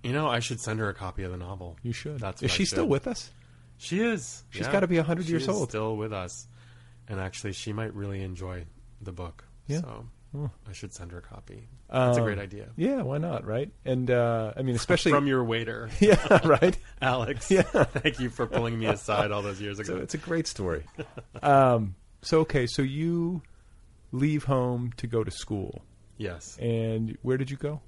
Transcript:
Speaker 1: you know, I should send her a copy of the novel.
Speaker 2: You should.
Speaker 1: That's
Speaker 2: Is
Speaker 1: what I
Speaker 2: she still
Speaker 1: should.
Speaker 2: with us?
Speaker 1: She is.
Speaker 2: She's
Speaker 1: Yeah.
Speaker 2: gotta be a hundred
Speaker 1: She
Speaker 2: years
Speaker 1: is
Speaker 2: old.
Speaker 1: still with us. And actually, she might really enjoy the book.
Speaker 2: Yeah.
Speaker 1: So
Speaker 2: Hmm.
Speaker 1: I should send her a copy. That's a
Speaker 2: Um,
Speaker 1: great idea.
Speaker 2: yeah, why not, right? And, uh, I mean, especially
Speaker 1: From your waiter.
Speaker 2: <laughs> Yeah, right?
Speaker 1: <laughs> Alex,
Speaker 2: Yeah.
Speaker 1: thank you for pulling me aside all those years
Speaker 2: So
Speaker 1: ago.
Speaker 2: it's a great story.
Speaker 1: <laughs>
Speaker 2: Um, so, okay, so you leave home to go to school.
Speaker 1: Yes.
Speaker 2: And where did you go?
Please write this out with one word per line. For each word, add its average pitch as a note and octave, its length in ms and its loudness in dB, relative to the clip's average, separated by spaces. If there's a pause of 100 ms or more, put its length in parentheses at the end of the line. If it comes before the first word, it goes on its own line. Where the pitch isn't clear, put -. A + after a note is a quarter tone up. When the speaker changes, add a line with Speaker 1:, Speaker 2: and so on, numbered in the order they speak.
Speaker 1:
you B2 100 -2
know, D3+ 140 0
I A#2+ 120 2
should A#2 200 -4
send A2 200 -4
her G#2+ 100 0
a F#2+ 40 -4
copy F#2+ 300 -8
of F2+ 80 -6
the F2+ 60 -8
novel. F2+ 460 -12
Speaker 2:
You A#2+ 100 -4
should. D3 260 -8
Speaker 1:
That's G2 220 -8
Speaker 2:
Is C3 80 2
Speaker 1:
what - 40 2
I - 40 0
Speaker 2:
she G3 80 4
still - 200 0
Speaker 1:
should. A3+ 40 0
Speaker 2:
with C#3 180 2
us? - 220 -6 (480)
Speaker 1:
She F3+ 240 -4
is. A3+ 480 -4
Speaker 2:
She's G#2 160 -6
Speaker 1:
Yeah. C3+ 60 -2
Speaker 2:
gotta G3 160 4
be F3 100 2
a D#3+ 60 4
hundred E3 220 -2
Speaker 1:
She E3 60 -4
Speaker 2:
years D#3 120 0
Speaker 1:
is C#3 60 0
Speaker 2:
old. F#3 200 0
Speaker 1:
still A2 280 -2
with G#2+ 160 -6
us. F#2 340 -8 (600)
And F#2+ 120 -4
actually, F#2+ 340 -6
she G#2+ 200 -8
might A2 200 -6
really G2 300 -6
enjoy F#2 420 -8 (360)
the F#2+ 100 -10
book. E2+ 320 -10 (240)
Speaker 2:
Yeah. D3+ 140 -2
Speaker 1:
So A#2 240 -12 (260)
Speaker 2:
Hmm. C#3+ 140 -8 (220)
Speaker 1:
I G2+ 40 -14
should F#2 220 -14
send F2 180 -14
her F2 60 -14
a F2 40 -14
copy. - 460 -18 (220)
That's B2 280 4
a A#2+ 40 4
Speaker 2:
Um, A2+ 40 4
Speaker 1:
great G2+ 140 0
idea. G2+ 380 -10
Speaker 2:
yeah, A#3+ 240 0
why C#3 160 -2
not, D#3+ 280 -4
right? A#2 240 -2 (140)
And, B2+ 260 0
uh, A#2 460 2
I C3 60 -6
mean, B2+ 160 0
especially E3+ 340 4
Speaker 1:
From C#3+ 160 4
your C3 160 2
waiter. A2+ 520 -2
Speaker 2:
<laughs> - 40 -4
Yeah, G3 480 8
right? D#3+ 300 8 (120)
Speaker 1:
<laughs> - 120 -10
Alex, C3 500 0
Speaker 2:
Yeah. F#3+ 120 8
Speaker 1:
thank D3+ 560 2
you B2 100 -2
for A#2 180 -2
pulling A#2 320 0
me A2 60 0
aside G#2 460 0
all G#2 100 0
those G2 180 -6
years G2+ 180 -6
Speaker 2:
So G#2+ 60 -8 (120)
Speaker 1:
ago. - 20 -4
Speaker 2:
it's - 160 -6
a D#3+ 40 -6
great E3 300 -2
story. E2 380 -4 (280)
Speaker 1:
<laughs> - 300 -14
Speaker 2:
Um, B2+ 520 6 (260)
so, D#3+ 200 4
okay, C#3+ 240 2
so - 160 -2
you E3+ 600 -2 (720)
leave C#3+ 320 2
home B2 520 0
to - 100 -8
go A2+ 160 0
to F#2+ 80 -4
school. - 520 -6 (340)
Speaker 1:
Yes. F2+ 420 -10
Speaker 2:
And A2+ 640 -2
where B2+ 140 2
did C3+ 140 -4
you C#3 60 -6
go? D3 300 -6